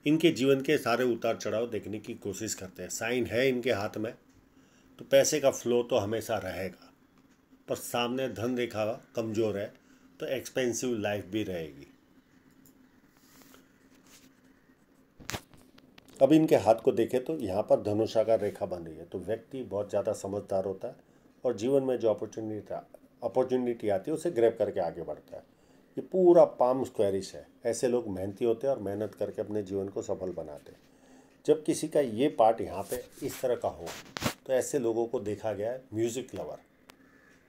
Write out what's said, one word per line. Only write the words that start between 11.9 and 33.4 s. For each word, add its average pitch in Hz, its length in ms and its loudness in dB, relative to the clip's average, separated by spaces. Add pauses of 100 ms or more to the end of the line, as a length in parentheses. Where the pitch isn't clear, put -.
अब 135 120 8
इनके 156 220 8
हाथ 110 200 6
को 120 160 2
देखें 117 320 2
तो 160 140 -4
यहाँ 104 260 -2
पर 135 200 4
धनुषाकार 107 560 2
रेखा 101 260 -4
बन 90 180 -8
रही 80 140 -14
है, 82 80 -14
तो - 140 -10
व्यक्ति 113 440 -6
बहुत 101 260 -4
ज़्यादा 101 240 0
समझदार 98 520 -4
होता 98 220 -6
है - 160 -14 (400)
और 123 120 0
जीवन 131 280 2
में 131 160 0
जो 110 100 2
opportunity, 107 640 -4 (500)
opportunity 123 680 0
आती 117 220 -2
है 156 60 -4
उसे 175 140 -4
grab 113 260 4
करके 101 220 0
आगे 87 220 -4
बढ़ता - 340 -12
है। - 80 -16 (540)
ये 135 40 -6
पूरा 175 440 8
पाम 127 380 2
स्क्वेयरिश 98 520 -2
है। 73 100 -16 (200)
ऐसे 117 220 0
लोग 120 200 0
मेहनती 98 380 -6
होते 113 220 0
हैं 139 60 0
और 120 80 -4
मेहनत 101 340 -6
करके 104 260 -4
अपने 104 220 -4
जीवन 98 260 -4
को 110 120 -6
सफल 92 300 -6
बनाते 76 400 -12
हैं। - 80 -20 (680)
जब 151 180 4
किसी 156 240 -2
का 160 120 2
ये 123 300 2
part 113 320 4
यहाँ 87 220 -6
पे - 200 -8 (200)
इस - 180 -8